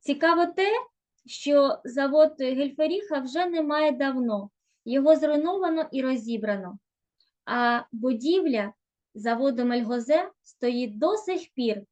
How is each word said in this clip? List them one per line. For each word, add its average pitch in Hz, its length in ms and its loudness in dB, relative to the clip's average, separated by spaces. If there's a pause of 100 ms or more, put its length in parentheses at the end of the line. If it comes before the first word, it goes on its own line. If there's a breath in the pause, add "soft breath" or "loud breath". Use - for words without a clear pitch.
Цікаво 330 460 2
те, 381 260 0 (540)
що 277 580 2
завод 277 540 4
Гельферіха 285 800 -2
вже 269 280 -2
немає 302 460 0
давно, 247 580 -2 (340)
його 277 320 4
зруйновано 320 760 0
і 262 100 -4
розібрано. 214 760 -4 (680)
А 240 380 0 (100)
будівля 247 800 0 (420)
заводу 233 500 -2
Мельгозе 240 680 0 (120)
стоїть 240 560 -4
до 349 180 2
сих 370 240 -4 (140)
пір 214 380 -2